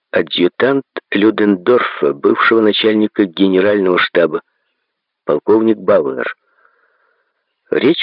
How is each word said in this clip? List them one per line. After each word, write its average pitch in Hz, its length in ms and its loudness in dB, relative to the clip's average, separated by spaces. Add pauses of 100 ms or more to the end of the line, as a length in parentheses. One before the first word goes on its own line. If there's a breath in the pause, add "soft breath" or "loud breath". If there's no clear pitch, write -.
(100)
адъютант 95 760 -2 (260)
Людендорфа, 101 1000 0
бывшего 107 480 0
начальника 107 640 0
генерального 95 720 0
штаба, 82 440 -2 (840)
полковник 107 540 0
Бауэр. 127 560 -2 (1400)
Речь - 320 0